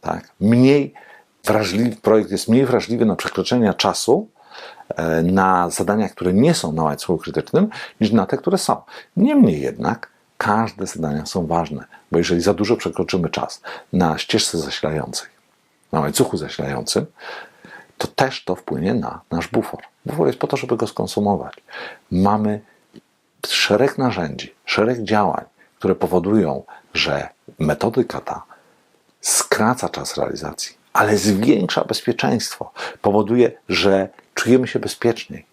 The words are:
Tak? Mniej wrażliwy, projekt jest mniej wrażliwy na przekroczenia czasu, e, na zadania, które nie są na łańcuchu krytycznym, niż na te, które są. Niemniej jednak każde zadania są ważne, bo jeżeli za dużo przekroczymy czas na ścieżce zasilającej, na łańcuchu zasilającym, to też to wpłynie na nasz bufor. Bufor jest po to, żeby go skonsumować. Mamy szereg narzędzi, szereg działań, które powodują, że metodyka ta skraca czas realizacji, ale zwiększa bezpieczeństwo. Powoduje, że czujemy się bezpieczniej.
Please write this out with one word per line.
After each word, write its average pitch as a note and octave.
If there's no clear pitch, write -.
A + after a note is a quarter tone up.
Tak? -
Mniej C3
wrażliwy, G#2+
projekt G#2
jest G2
mniej B2+
wrażliwy A#2
na F#2
przekroczenia G#2+
czasu, C3
e, E2
na F#2
zadania, G2+
które F2+
nie C3+
są D#2+
na D#2+
łańcuchu D#2
krytycznym, D3+
niż G#2
na G#2
te, C3+
które F#3
są. -
Niemniej G3
jednak C#2
każde G#2
zadania D2+
są F2
ważne, D#2+
bo E2+
jeżeli E2+
za F#2+
dużo G#2
przekroczymy F2
czas -
na E2
ścieżce -
zasilającej, D2
na D#2+
łańcuchu G2
zasilającym, C#2
to -
też -
to F2+
wpłynie E2+
na -
nasz E2
bufor. -
Bufor D3+
jest B2+
po -
to, C#3
żeby B2+
go A2
skonsumować. G2+
Mamy G#2
szereg -
narzędzi, F#2+
szereg A#2
działań, G2+
które F#2+
powodują, F2+
że C#2+
metodyka A2
ta -
skraca -
czas -
realizacji, -
ale G#2
zwiększa G#2
bezpieczeństwo. -
Powoduje, G#2+
że F#2+
czujemy B2+
się -
bezpieczniej. -